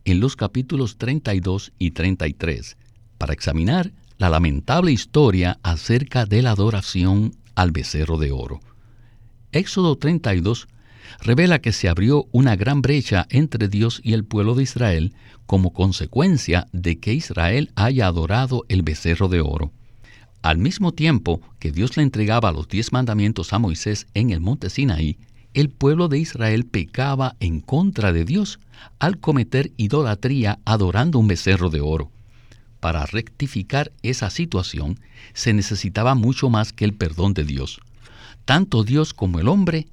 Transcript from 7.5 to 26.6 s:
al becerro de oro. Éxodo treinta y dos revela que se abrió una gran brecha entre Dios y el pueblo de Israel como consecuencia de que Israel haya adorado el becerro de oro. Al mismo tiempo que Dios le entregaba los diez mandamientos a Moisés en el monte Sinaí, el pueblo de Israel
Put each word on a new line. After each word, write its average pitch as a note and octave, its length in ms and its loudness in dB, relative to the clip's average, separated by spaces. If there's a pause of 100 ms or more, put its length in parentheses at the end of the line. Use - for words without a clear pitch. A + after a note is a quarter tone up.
al F2+ 160 2
becerro D#2 480 -2
de C#2+ 120 0
oro. B1 280 -8 (920)
Éxodo F3 460 0
treinta C#3+ 380 0
y F2 60 2
dos A2 260 -2 (540)
revela D#3 380 4
que A2+ 120 -2
se - 180 0
abrió G#2+ 440 2
una B2 220 4
gran B2+ 280 0
brecha A#2+ 480 0
entre B2+ 360 0
Dios G#2 360 0
y A2+ 100 0
el G#2+ 120 -2
pueblo G#2+ 280 0
de C3 100 2
Israel G2+ 520 0 (320)
como F#2+ 260 2
consecuencia F#2+ 1000 0
de F2 280 -2
que G#2 140 -2
Israel A#2 640 -2
haya A#2+ 300 2
adorado G2 600 -2
el F#2 160 0
becerro E2 440 0
de F2 140 2
oro. D2 300 -4 (720)
Al E2 160 2
mismo F3 320 0
tiempo C3+ 500 0 (160)
que D#2+ 140 -6
Dios F#2+ 260 -2
le D3+ 60 4
entregaba G#2+ 480 0
los D2 160 -4
diez - 240 -4
mandamientos G#2+ 640 0
a G2+ 60 0
Moisés G#2 540 -2
en A2+ 160 0
el E2+ 120 -2
monte F#2+ 280 -4
Sinaí, D#2+ 480 -2 (360)
el D3 180 0
pueblo D#3 360 0
de C#3+ 120 0
Israel A#2 480 -2